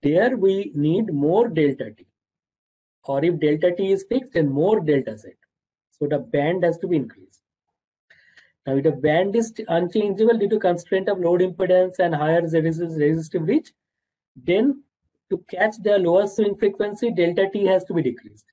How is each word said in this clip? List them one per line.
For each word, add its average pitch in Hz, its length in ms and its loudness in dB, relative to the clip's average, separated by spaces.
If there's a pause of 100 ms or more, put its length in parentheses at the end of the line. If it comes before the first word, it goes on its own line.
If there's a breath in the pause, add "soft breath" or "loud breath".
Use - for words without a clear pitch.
There 202 360 2
we 196 380 0
need 165 380 0
more 165 340 2
delta 143 440 -2
T. - 160 -20 (960)
Or 139 200 -2
if 165 160 0
delta 151 360 2
T 190 160 -2
is 196 180 -2
fixed, 254 240 -4
then 156 160 2
more 170 300 0
delta 139 380 -2
Z. 95 120 -20 (640)
So - 160 -6
the 143 120 -2
band 147 440 -2
has 170 160 0
to 185 80 -8
be 175 80 0
increased. - 460 -8 (1200 soft breath)
Now, 135 100 -2
if 139 80 0
the 156 80 4
band 151 440 0
is 226 180 -2 (140)
unchangeable 202 720 0
due 202 120 0
to 214 100 0
constraint 190 500 -2
of 196 100 -2
load 175 220 2
impedance 185 580 0
and 175 160 2
higher 156 300 0
Z 165 140 0
resist-, 160 380 -2
resistive 160 460 0
reach, 247 280 0 (640)
then 202 480 0 (460)
to 175 200 -4
catch 214 320 -2
the 202 180 2
lower 185 280 2
swing 202 280 0
frequency, 208 560 -2
delta 175 400 0
T 208 140 -2
has 185 200 2
to - 80 -8
be 170 80 0
decreased. 117 520 -6